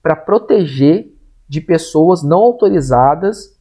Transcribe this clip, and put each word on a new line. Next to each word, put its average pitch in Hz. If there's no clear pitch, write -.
pra 156
proteger 170
de 147
pessoas 165
não 151
autorizadas 175